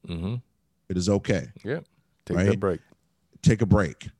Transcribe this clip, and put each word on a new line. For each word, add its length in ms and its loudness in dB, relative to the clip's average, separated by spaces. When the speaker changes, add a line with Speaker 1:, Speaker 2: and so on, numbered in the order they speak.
Speaker 1:
Mm-hmm. 280 -8
Speaker 2:
It 80 -4
is 140 0
okay. 380 0
Speaker 1:
Yeah. 180 -8
Take 140 -2
that 100 2
Speaker 2:
Right? 120 0
Speaker 1:
break. 200 -2
Speaker 2:
Take 180 4
a 60 2
break. 420 2